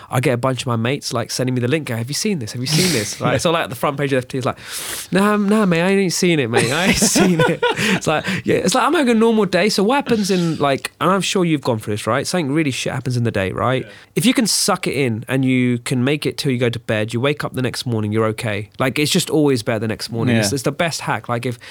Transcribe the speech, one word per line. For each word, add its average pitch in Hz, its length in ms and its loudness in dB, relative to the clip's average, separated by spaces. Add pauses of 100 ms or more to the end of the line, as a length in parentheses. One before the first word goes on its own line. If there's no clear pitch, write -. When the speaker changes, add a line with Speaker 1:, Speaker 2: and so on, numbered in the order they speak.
(100)
Speaker 1:
I 127 100 0
get 131 120 2
a 120 60 2
bunch 127 240 -2
of - 40 -14
my 120 100 0
mates, 117 360 -2
like, 117 180 -4
sending 127 240 -2
me 127 60 0
the 120 80 0
link, 147 180 0
go, 123 100 -4
"Have 117 120 -6
you 147 60 -6
seen 202 240 -2
this? 117 140 -8
Have 120 100 -8
you 131 40 -4
seen 170 280 2
this?" 107 260 -4
Speaker 2:
<laughs> 120 60 -2
Speaker 1:
Right? 127 160 2
So, 170 80 2
like, 160 180 0
the 98 60 -10
front 143 240 -2
page 143 160 -2
of 131 100 2
F - 40 -16
T 139 100 -6
is 123 80 -4
like, 113 100 0 (560)
"Nah, 202 240 4
nah, 208 300 2
mate, 165 160 4
I 185 80 2
ain't 196 240 2
seen 170 260 2
it, 123 80 0
mate. 117 240 2
I 170 140 0
ain't 233 100 2
<laughs> - 0 -
seen 180 440 4
it." 165 220 2
It's 214 440 0
like, 156 180 0 (220)
yeah, - 100 2
it's - 180 0
like, 247 100 2
"I'm 277 100 2
having 262 200 2
a 220 40 4
normal 220 260 4
day." 185 240 2
So 208 160 0
what 247 120 2
happens 233 340 0
in, 170 260 2
like, 139 420 0
and 160 120 2
I'm 190 100 2
sure 180 240 0
you've 160 160 2
gone 123 180 0
through 107 160 -6
this, 104 120 -6
right? 120 200 0
Something 160 280 -2
really 156 160 0
shit - 240 -4
happens 123 240 -4
in 117 60 0
the 113 60 0
day, 95 220 0
right? 123 320 0
Speaker 2:
Yeah. - 60 -14 (240)
Speaker 1:
If 156 100 0
you 247 80 4
can 240 140 2
suck - 400 0
it - 80 -2
in 120 340 0
and 135 160 0
you 127 340 2
can 123 240 -2
make 143 220 0
it - 140 -2
till 147 140 -2
you 123 60 0
go 120 120 2
to 120 100 -4
bed, 110 320 -2
you 117 80 -2
wake 143 240 0
up - 80 -8
the 127 100 -4
next 117 220 -4
morning, 110 280 -2
you're 110 140 2
okay. 107 520 -4
Like, 131 200 0
it's 147 120 0
just - 180 0
always 139 340 2
better 110 180 -2
the 113 80 -2
next 104 220 -6
morning. 117 260 2
Speaker 2:
Yeah. 113 60 4
Speaker 1:
It's, 104 120 0
it's 135 80 -4
the 147 100 0
best 165 300 -4
hack. 123 260 -4
Like, 120 160 -2
if, 123 140 -4 (120)